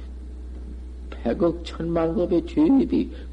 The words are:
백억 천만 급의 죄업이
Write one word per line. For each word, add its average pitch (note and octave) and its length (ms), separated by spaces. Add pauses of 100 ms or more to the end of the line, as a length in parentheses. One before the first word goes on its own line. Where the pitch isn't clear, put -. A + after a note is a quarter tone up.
(1120)
백억 D#3+ 540
천만 E3 500
급의 F3 320
죄업이 - 640 (220)